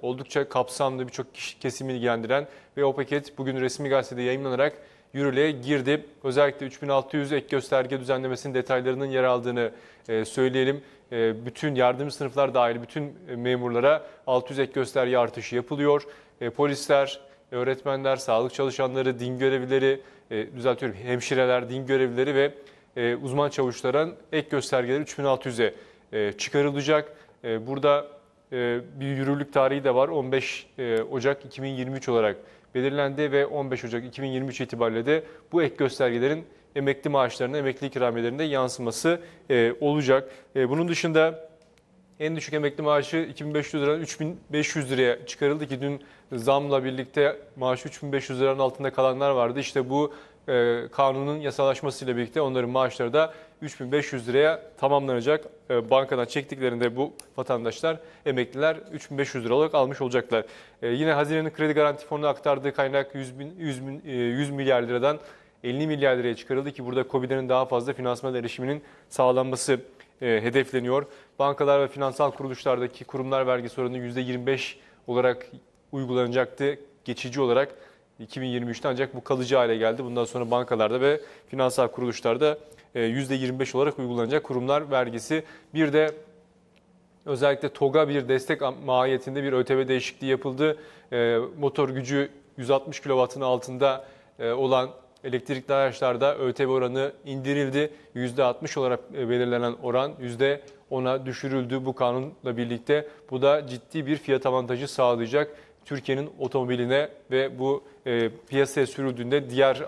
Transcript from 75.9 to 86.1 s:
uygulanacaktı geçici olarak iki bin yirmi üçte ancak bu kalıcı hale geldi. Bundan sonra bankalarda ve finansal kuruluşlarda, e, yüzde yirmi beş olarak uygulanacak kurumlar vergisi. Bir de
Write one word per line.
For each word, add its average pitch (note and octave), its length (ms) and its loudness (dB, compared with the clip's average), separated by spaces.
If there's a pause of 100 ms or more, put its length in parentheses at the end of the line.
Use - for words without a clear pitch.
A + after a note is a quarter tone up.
uygulanacaktı B2+ 880 0 (260)
geçici B2+ 360 -6
olarak C3 340 4 (440)
iki A#2 220 -12
bin C3 60 -4
yirmi A#2+ 240 -4
üçte A#2 180 -4
ancak C3 260 -2
bu A#2+ 100 -12
kalıcı C3 320 0
hale A#2 200 4
geldi. A2+ 280 0
Bundan A#2+ 200 -2
sonra A#2 260 -4
bankalarda A#2+ 500 2
ve D3 200 4 (280)
finansal B2+ 400 2
kuruluşlarda, B2+ 720 0 (360)
e, A#2 80 0
yüzde C3 320 -2
yirmi C3 240 -2
beş C3 160 -4
olarak C#3+ 240 2
uygulanacak B2 460 -2
kurumlar C#3 460 -2
vergisi. B2+ 540 -2 (300)
Bir D3+ 180 2
de D#3 180 4 (1160)